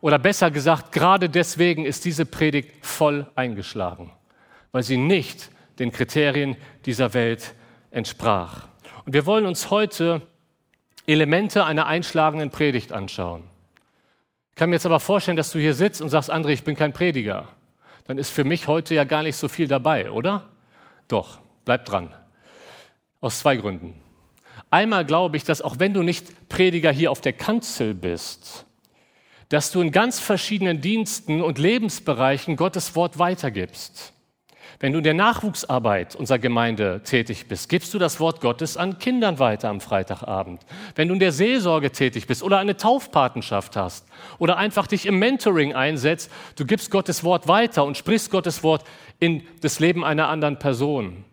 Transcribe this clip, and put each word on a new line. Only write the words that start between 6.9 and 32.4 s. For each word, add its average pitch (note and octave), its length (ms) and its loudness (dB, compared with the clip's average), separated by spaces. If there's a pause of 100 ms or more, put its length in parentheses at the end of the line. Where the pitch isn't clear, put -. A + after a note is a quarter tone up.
Welt A#2 400 -2 (380)
entsprach. G#2+ 800 -2 (360)
Und C#3 80 -8
wir C#3+ 140 2
wollen G#3+ 180 4
uns F3+ 260 -4
heute F3+ 520 0 (840)
Elemente D#3+ 600 4
einer D#3 200 0
einschlagenden D#3 600 0
Predigt C3+ 420 -2
anschauen. F2 520 -8 (1040)
Ich - 80 -20
kann E3 140 2
mir E3+ 60 2
jetzt E3 100 -2
aber E3 140 4
vorstellen, F#3 360 0
dass D#3+ 160 -2
du E3 60 -2
hier D3+ 160 2
sitzt F3 260 0
und D#3 80 -6
sagst, D3 240 0
„André, D#3+ 160 -2
ich C#3 160 0
bin D3+ 120 -4
kein D3+ 180 0
Prediger.“ B2 520 -2 (600)
Dann C3+ 100 -6
ist C3+ 140 -6
für D3 140 0
mich D#3+ 240 -2
heute D#3+ 260 0
ja D3 100 4
gar D3+ 180 0
nicht D#3 140 -4
so D3 120 -4
viel D#3 200 -4
dabei, C3 420 0
oder? E3 380 -4 (580)
Doch, - 340 -4 (260)
bleib B2 180 0
dran. F2 300 -6 (1040)
Aus A2+ 200 -6
zwei C3+ 160 2
Gründen. F2+ 440 -8 (680)
Einmal G3 340 2
glaube D#3 320 0
ich, D3 80 -4
dass D#3 160 -2
auch C3 180 -8
wenn G3 140 2
du F#3+ 100 0
nicht - 460 -4
Prediger E3+ 420 2
hier D3 200 2
auf - 100 -4
der B2 140 -2
Kanzel G#3 580 -2
bist, - 720 -8 (840)
dass D3 220 0
du F3+ 100 0
in D#3+ 100 0
ganz A3+ 280 2
verschiedenen F#3 600 -2
Diensten F3+ 640 -2
und D#3 160 -2
Lebensbereichen D3+ 960 0